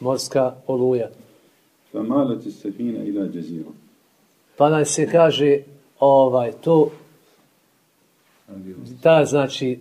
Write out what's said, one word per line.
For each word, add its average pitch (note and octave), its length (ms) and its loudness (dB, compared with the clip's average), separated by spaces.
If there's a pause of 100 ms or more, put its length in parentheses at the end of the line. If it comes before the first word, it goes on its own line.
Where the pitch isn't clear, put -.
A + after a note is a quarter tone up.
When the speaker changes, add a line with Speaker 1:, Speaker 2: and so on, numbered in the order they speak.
Speaker 1:
morska B2+ 540 -2 (120)
oluja. B2+ 420 -2 (840)
Speaker 2:
فمالت A#2+ 540 -4
السفينة A2 540 -10
إلى G2+ 280 -6
جزيرة. E2 440 -12 (840)
Speaker 1:
Pa D3 120 4
nam D#3 160 2
se D3 260 -2
kaže, C#3+ 480 4 (420)
ovaj, B2+ 520 4
to, D#3+ 380 2 (2000)
ta, D#3+ 220 6
znači, C3 560 -4